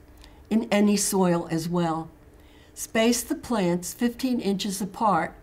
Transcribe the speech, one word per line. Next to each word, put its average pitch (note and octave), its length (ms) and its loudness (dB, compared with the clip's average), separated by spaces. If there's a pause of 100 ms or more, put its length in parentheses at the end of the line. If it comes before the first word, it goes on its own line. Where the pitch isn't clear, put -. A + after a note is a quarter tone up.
(500)
in A#3 220 0
any G#3 240 4
soil F3+ 560 2
as E3 160 -2
well. E3 420 -2 (640)
Space A#3 480 0
the - 140 -4
plants F3+ 580 -2
fifteen A#3+ 460 -2
inches G3 420 -2
apart F3+ 600 0